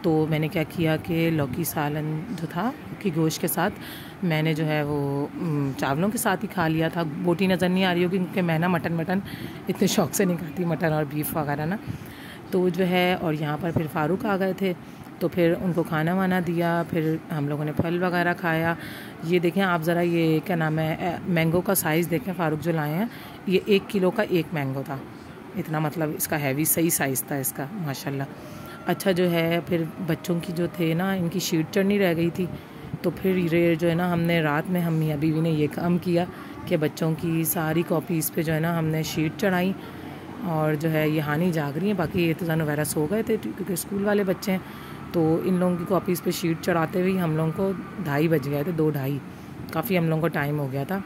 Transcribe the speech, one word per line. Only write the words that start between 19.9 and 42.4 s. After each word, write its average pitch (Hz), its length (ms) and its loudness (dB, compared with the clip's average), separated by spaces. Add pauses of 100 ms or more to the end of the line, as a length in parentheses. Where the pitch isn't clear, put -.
ये 165 460 4
क्या 180 80 0
नाम 160 240 2
है, 160 360 -2
अ, 180 120 -8
mango 165 340 2
का 196 120 0
size 165 360 2
देखें 170 240 -2
फ़ारूक 156 260 0
जो 165 120 -2
लाए 151 200 0
हैं, 202 180 -2 (400)
ये 185 200 4
एक 196 180 4
किलो 185 220 2
का 208 140 0
एक 165 300 0
mango 135 300 -2
था, 135 160 -6 (580)
इतना 156 220 -2
मतलब 156 360 -2
इसका - 220 -2
heavy 147 280 0
सही 165 240 2
size 135 420 0
था 139 60 -2
इसका 135 300 -4 (180)
माशाल्लाह। 139 420 -4 (600)
अच्छा, 185 240 0
जो 180 120 4
है 170 380 2
फिर 165 260 0 (200)
बच्चों 170 320 0
की 170 140 -6
जो 170 160 0
थे 165 240 0
ना 190 200 0
इनकी 175 260 -2
sheet 160 300 0
चढ़नी 196 280 2
रह 185 160 4
गई 170 160 2
थी, 170 200 -2 (540)
तो 185 80 2
फिर 190 260 0
ये 170 380 4
जो 170 120 0
है 165 80 4
ना 180 160 2
हमने 170 300 2
रात 151 260 0
में, 180 140 2
हम 170 120 0
मियाँ 156 260 2
बीवी 160 220 2
ने 165 100 2
ये 151 160 2
काम 170 300 0
किया 170 300 2 (400)
कि 175 100 2
बच्चों 156 360 0
की 165 320 0
सारी 160 380 0
copies 160 480 0
पे 170 120 -2
जो 160 100 0
है 156 60 2
ना 165 180 0
हमने 160 260 0
sheet 156 320 -2
चढ़ाई। 185 400 2 (720)
और 156 280 2
जो 160 140 0
है 156 220 2
ये 156 80 2
हानि 151 320 2
जाग 147 260 -2
रही 185 100 0
है, 214 60 2
बाकी 175 340 2
ये 165 60 2
तो 165 120 -4